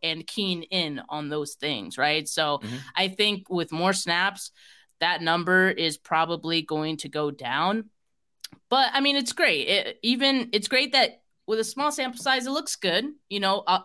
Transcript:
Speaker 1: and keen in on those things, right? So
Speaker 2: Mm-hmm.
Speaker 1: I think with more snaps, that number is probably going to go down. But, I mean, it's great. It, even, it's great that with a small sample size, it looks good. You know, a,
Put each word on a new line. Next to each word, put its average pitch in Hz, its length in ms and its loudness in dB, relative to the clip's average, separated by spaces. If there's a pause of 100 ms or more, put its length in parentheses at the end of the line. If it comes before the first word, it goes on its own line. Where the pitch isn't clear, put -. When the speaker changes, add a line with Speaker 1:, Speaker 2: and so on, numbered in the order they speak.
Speaker 1:
and 160 200 -4
keen 185 380 -4
in 160 460 -4
on 151 200 -6
those 147 260 -6
things, 120 440 -6
right? 151 300 0
So 147 300 0
Speaker 2:
Mm-hmm. 110 180 -8 (180)
Speaker 1:
I 190 140 0
think 196 420 -2
with 170 220 -2
more 175 200 2
snaps, 185 600 -2 (480)
that 170 200 0
number 175 480 4
is 165 280 0
probably 165 640 0
going 156 360 -2
to 147 100 -10
go 151 240 -2
down. 160 540 -2 (840)
But, 254 220 4
I 269 80 2
mean, 277 160 2
it's 254 160 -2
great. 196 360 2
It, - 340 0
even, 254 500 2
it's 208 160 0
great 269 240 0
that 262 300 2 (240)
with 220 120 0
a 220 60 0
small 277 260 -2
sample 254 300 -4
size, 262 260 0
it 262 40 -4
looks 294 260 -4
good. 190 300 0 (220)
You 202 120 -4
know, 196 260 2
a, 185 180 4